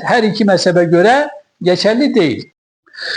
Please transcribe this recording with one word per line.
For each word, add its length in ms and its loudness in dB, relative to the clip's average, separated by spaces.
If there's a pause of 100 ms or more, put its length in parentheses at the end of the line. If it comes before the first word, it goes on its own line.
her 180 0
iki 220 0
mezhebe 400 2
göre 440 2 (340)
geçerli 520 0
değil. 360 -2 (680)